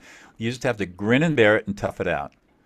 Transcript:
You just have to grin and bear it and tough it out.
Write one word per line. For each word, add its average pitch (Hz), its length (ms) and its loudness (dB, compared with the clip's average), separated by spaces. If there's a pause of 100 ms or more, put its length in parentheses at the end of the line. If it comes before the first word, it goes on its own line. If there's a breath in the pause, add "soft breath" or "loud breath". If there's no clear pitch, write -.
(380 loud breath)
You 113 120 -6
just 123 140 -8
have 120 140 -2
to 101 80 -6
grin 104 380 0
and 165 120 0
bear 107 200 6
it - 120 -2
and 98 100 -6
tough 98 240 -6
it 87 60 -4
out. 73 260 -4 (320)